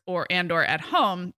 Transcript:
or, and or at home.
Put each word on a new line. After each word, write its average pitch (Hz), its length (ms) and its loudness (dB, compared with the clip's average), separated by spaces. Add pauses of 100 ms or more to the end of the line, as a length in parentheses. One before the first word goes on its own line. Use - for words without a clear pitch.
or, 175 220 -2
and 180 200 0
or 165 140 2
at 147 160 0
home. 190 580 0